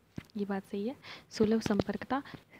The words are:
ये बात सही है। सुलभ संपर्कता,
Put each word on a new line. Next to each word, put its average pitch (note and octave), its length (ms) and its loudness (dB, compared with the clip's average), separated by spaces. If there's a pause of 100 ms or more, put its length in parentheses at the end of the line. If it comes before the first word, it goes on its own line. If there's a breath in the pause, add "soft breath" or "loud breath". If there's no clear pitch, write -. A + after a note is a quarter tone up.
(360)
ये G3+ 80 -2
बात G3 200 -4
सही G3+ 240 -4
है। C#4+ 80 -6 (340 loud breath)
सुलभ A3 300 4
संपर्कता, A3 640 0 (380 loud breath)